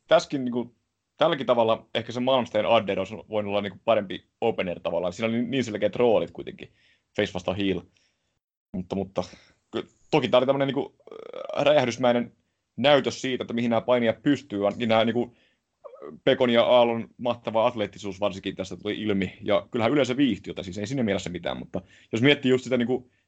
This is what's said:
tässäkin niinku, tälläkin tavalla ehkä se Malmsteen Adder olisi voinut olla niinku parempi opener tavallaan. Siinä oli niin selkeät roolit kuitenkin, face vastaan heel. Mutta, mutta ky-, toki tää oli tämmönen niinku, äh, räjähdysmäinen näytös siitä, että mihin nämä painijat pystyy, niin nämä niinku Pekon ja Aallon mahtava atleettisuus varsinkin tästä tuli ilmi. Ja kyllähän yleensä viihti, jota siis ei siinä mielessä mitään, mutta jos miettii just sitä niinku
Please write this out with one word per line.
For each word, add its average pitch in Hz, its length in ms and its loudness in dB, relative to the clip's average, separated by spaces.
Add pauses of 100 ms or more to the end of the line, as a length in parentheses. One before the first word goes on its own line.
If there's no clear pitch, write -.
tässäkin 151 360 2
niinku, 120 300 -4 (420)
tälläkin 147 300 0
tavalla 113 480 2
ehkä 113 180 -4
se 123 80 -6
Malmsteen 123 460 0
Adder 98 320 2
olisi 95 160 -6 (140)
voinut 104 220 -4
olla 101 100 0
niinku 95 240 -10
parempi 101 420 -2 (140)
opener 95 400 -2
tavallaan. 90 320 -2
Siinä 113 160 -4
oli 117 140 -2
niin 127 220 -2
selkeät 104 320 -4
roolit 104 340 2
kuitenkin, - 420 -14 (440)
face 104 180 -2
vastaan 92 220 -4
heel. 95 240 0 (920)
Mutta, 92 240 -8
mutta 98 260 -4 (480)
ky-, - 180 -6 (220)
toki 135 180 4
tää 120 100 6
oli 123 80 4
tämmönen 135 220 0
niinku, 131 280 -6 (600)
äh, 143 60 0
räjähdysmäinen 123 680 2 (440)
näytös 127 440 4
siitä, 123 240 -4
että 110 100 -10
mihin 117 160 0
nämä 113 100 2
painijat 120 420 0
pystyy, 127 380 -2 (160)
niin 117 120 -2
nämä 110 160 4
niinku 117 320 -2 (880)
Pekon 127 260 4
ja 117 120 6
Aallon 117 460 4 (100)
mahtava 113 480 -2
atleettisuus 101 540 -4
varsinkin 95 360 -4
tästä 92 200 -10
tuli 104 240 -8
ilmi. 98 420 -2
Ja 101 280 0
kyllähän 117 220 0
yleensä 127 240 0
viihti, 107 340 0
jota 90 120 -10
siis 92 160 -10
ei 104 80 -6
siinä 131 160 -4
mielessä 95 280 -2
mitään, 82 280 -8
mutta - 220 -10 (320)
jos 113 100 0
miettii 143 280 4
just 127 140 2
sitä 127 120 -2
niinku 120 340 -2 (180)